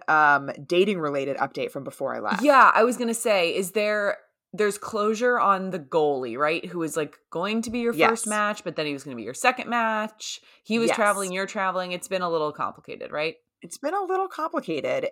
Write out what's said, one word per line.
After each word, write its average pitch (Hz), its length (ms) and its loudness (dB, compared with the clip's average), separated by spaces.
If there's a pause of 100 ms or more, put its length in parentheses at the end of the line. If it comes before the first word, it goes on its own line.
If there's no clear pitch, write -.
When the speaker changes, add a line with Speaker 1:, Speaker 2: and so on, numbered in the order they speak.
Speaker 1:
um, 143 420 4 (140)
dating 185 340 2
related 143 380 -2
update 139 340 -4
from 139 140 -10
before 131 280 -6
I 117 60 -6
left. 110 240 -2
Speaker 2:
Yeah, 262 300 8
I 220 100 6
was 247 140 2
gonna 233 160 -2
say, 196 420 2
is 180 160 -2
there, 208 460 -2 (360)
there's 202 240 0
closure 220 640 0
on 190 300 2
the 180 100 -4
goalie, 139 580 0
right? 151 280 0
Who 175 140 -8
was, 160 180 -4
like, 151 200 -4 (120)
going 202 320 -4
to 220 100 -6
be 240 80 -4
your 233 140 0
first 214 320 4
Speaker 1:
Yes. - 20 -4
Speaker 2:
match, 208 380 -2
but 165 100 -8
then 156 100 -4
he 147 80 -4
was 135 120 -10
gonna 135 100 -12
be 117 80 -10
your 113 100 -10
second 247 360 -2
match. 220 720 -4 (220)
He 220 140 -2
was 233 120 2
Speaker 1:
Yes. - 80 0
Speaker 2:
traveling, 202 340 2
you're 190 160 -4
traveling. 185 460 -4
It's 175 160 -10
been 185 120 -2
a 180 80 -2
little 156 220 0
complicated, - 600 -10
right? 156 260 -4 (240)
Speaker 1:
It's - 160 -16
been 294 160 -4
a 403 100 -2
little 370 240 -2
complicated. 156 840 -4